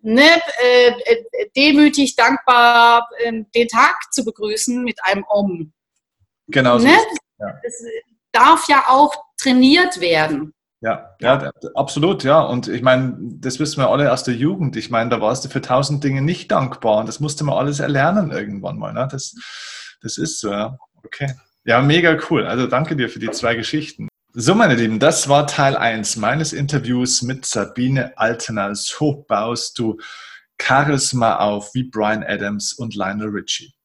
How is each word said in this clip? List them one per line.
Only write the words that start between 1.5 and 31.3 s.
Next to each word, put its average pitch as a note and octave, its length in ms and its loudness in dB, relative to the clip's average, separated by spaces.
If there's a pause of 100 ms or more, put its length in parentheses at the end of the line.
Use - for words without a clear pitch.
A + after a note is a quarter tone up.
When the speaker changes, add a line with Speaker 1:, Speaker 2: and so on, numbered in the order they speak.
Speaker 1:
demütig, C#4+ 600 4
dankbar, A#3+ 920 6 (160)
ähm, A3+ 300 -4
den A#3 140 2
Tag B3+ 280 2 (160)
zu C4+ 100 -2
begrüßen A3 640 -4
mit A3+ 200 -6
einem G3 260 0
Om. F#3 420 -2 (760)
Speaker 2:
Genau A#3+ 300 2
so A#3 80 4
Speaker 1:
Ne? D4+ 60 8
Speaker 2:
ist A4 200 6
es. D4+ 60 -10 (200)
Ja. - 240 -10
Speaker 1:
Das, A#4+ 200 -10 (500)
darf D#4 360 6
ja C#4 200 4
auch C#4+ 260 4 (220)
trainiert C4+ 640 4
werden. D#3 520 0 (280)
Speaker 2:
Ja, - 400 -6
ja, B2+ 160 4
d-, - 380 -10
absolut, D3 500 -2
ja. D3 160 6
Und B2 260 -4
ich A#2 160 -6
meine, C3 380 2
das B2+ 400 -10
wissen D3 200 -4
wir B2+ 80 2
alle C3+ 240 2
aus C3 120 -4
der B2 100 -2
Jugend. D3 420 -2
Ich G#2+ 140 -10
meine, A#2 200 -2
da A2+ 100 0
warst A2+ 240 -2
du C#3+ 40 -10
für C3+ 140 -6
tausend C#3+ 400 -2
Dinge C3+ 200 -2
nicht E3+ 280 -4
dankbar A#2+ 480 0
und A2 80 -2
das A2 140 -10
musste D3+ 240 -6
man C#3 120 -2
alles C#3+ 220 -2
erlernen D3+ 540 0
irgendwann G2+ 460 -8
mal, G#2 140 -10
ne? A#2+ 180 -4
Das, - 240 -12 (680)
das A2+ 160 -10
ist - 220 -8
so, G#2 100 -6
ja. A2 260 -6 (280)
Okay. C#3 280 -10 (320)
Ja, A#2 160 4
mega D#3+ 380 4 (100)
cool. C#3 180 0
Also A#2+ 200 -2
danke D3+ 300 -2
dir A#2+ 120 -2
für - 120 -12
die A2+ 100 -6
zwei A#2 240 -4
Geschichten. A2+ 540 -8 (240)
So, B2 240 2
meine G3 180 4
Lieben, A2+ 240 0
das C#3 300 2
war C#3+ 180 4
Teil C#3 300 0
eins A2 400 -4
meines C3 360 -2
Interviews B2+ 680 -2
mit B2+ 220 -8
Sabine B2 720 -4
Altena. A2 560 -4
So C#3+ 540 -4
baust A2+ 500 -4
du A2 200 -4 (640)
Charisma C3 760 0